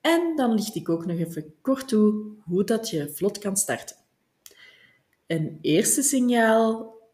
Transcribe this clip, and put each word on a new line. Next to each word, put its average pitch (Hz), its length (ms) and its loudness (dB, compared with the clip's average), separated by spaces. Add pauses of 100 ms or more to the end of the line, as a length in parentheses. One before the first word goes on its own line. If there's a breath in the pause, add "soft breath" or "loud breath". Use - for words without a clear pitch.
En 330 360 2
dan 240 180 2
licht 208 200 -2
ik 165 140 -6
ook 165 180 -2
nog 170 120 -2
even 165 420 -6
kort 262 280 -2
toe 214 360 2 (200)
hoe 185 200 0
dat 226 260 -2
je 143 240 -4
vlot 196 240 -2
kan 196 180 -4
starten. - 400 -4 (1300 loud breath)
Een 160 340 -4
eerste 196 420 2
signaal 226 920 2 (180)